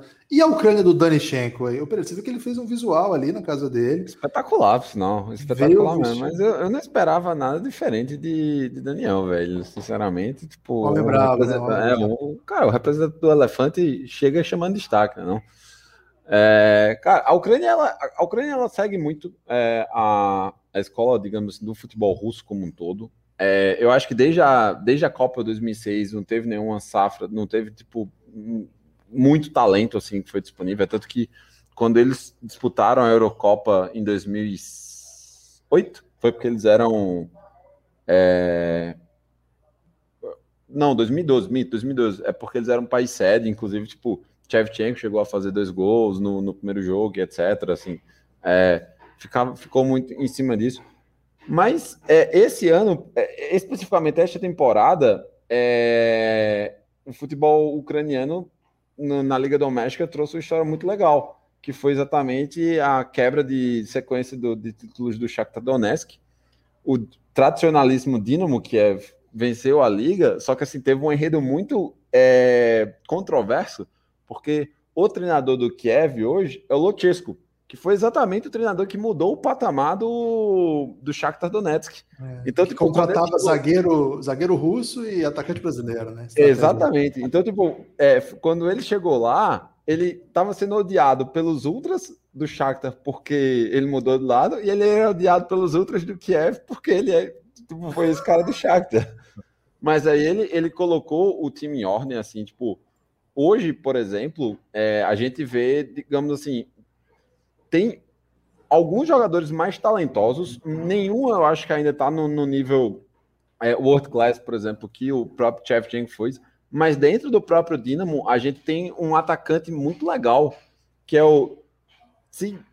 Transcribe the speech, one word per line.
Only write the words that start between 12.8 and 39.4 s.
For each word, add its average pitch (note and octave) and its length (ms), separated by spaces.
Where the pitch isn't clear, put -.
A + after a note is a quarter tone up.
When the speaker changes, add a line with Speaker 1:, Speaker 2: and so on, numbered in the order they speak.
Speaker 2:
do D#3+ 100
Elefante C#3 720
chega C#3+ 380
chamando F3+ 320
destaque, G#2+ 460
né, F2 40
não? G2+ 160
É, G#2+ 760
cara, F3+ 240
a C#3 80
Ucrânia, A#3 340
ela, E4 300
a E3 80
Ucrânia, B3 260
ela B3+ 160
segue G3+ 300
muito, D#3 360
é, A#2 460
a, G2+ 600
a G2 80
escola, A#2 360
digamos G#2 380
assim, G#2+ 100
do A2 80
futebol G#2+ 400
russo A2+ 300
como G2 220
um E2 60
todo. F#2+ 380
É, G2 400
eu A#2 120
acho C3 160
que B2 80
desde D#3+ 260
a, B2 320
desde C3+ 320
a C3+ 60
Copa B2+ 320
dois A2 160
mil A2+ 120
e G#2 40
seis G#2 360
não G#2 120
teve A#2 260
nenhuma G#2+ 300
safra, G2 480
não G#2+ 180
teve, A2 240
tipo, G#2+ 420
m-, A2 340
muito C#3+ 440
talento, A2 440
assim, G2 280
que - 80
foi G2 100
disponível. F#2+ 420
É F2+ 40
tanto G#2 200
que A#2 220
quando A#2 220
eles C3 440
disputaram A#2+ 600
a A#2 60
Eurocopa G#2 840
em A2 100
dois G2+ 220
mil G#2 180
e G2+ 120
oito, - 340
foi A#2+ 140
porque - 160
eles A2 180
eram, G#2+ 640
é... F2 880